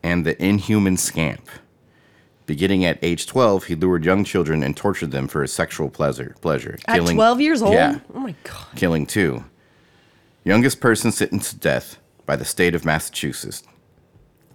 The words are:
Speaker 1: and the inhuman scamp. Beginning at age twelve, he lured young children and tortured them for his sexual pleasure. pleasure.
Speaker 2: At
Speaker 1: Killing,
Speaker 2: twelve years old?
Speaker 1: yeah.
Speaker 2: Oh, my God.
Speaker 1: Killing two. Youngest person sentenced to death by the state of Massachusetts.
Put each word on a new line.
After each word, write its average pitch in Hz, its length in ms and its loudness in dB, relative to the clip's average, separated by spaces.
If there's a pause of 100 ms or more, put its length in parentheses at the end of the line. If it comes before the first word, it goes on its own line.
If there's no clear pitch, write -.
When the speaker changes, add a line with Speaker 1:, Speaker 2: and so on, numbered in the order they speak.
Speaker 1:
and 85 240 0
the 82 180 -2
inhuman 98 520 2
scamp. - 520 -4 (960)
Beginning 92 380 2
at 80 180 0
age 85 240 -2
twelve, 107 380 2
he 87 120 -4
lured 87 280 0
young 95 200 4
children 78 380 0
and 73 140 -2
tortured 87 360 -4
them 67 160 -4
for 73 140 -2
his 65 100 -4
sexual 78 380 -4
pleasure. 67 500 -4
pleasure. - 460 -4
Speaker 2:
At 226 100 0
Speaker 1:
Killing, 85 200 2
Speaker 2:
twelve 233 240 4
years 302 220 2
old? 208 120 4
Speaker 1:
yeah. - 260 2 (140)
Speaker 2:
Oh, 254 60 -10
my 233 220 -8
God. - 240 -18 (100)
Speaker 1:
Killing 82 300 2
two. 71 380 0 (1000)
Youngest 117 360 4
person 113 320 2
sentenced - 380 -2
to - 80 -16
death - 400 -2 (280)
by 71 80 0
the 71 100 -4
state 87 300 0
of 80 100 -4
Massachusetts. - 760 -4 (920)